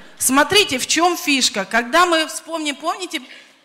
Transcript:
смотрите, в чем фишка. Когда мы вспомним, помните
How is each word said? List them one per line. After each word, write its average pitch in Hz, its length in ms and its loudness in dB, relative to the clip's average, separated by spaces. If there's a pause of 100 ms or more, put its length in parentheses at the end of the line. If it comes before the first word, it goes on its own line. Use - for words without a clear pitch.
(180)
смотрите, 285 640 2
в - 80 -8
чем 339 280 2
фишка. 262 480 -2
Когда 240 400 2
мы 320 220 0
вспомним, 311 480 -8
помните 320 480 -6 (420)